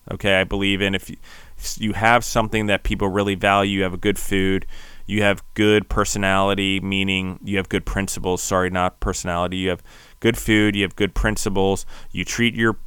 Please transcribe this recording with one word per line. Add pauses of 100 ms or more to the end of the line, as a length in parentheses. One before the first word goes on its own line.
Okay,
I
believe
in
if
you, (600)
you
have
something
that
people
really
value,
you
have
a
good
food, (440)
you
have (120)
good
personality,
meaning
you
have
good
principles.
Sorry,
not
personality.
You
have (380)
good
food,
you
have
good
principles, (260)
you
treat
your (140)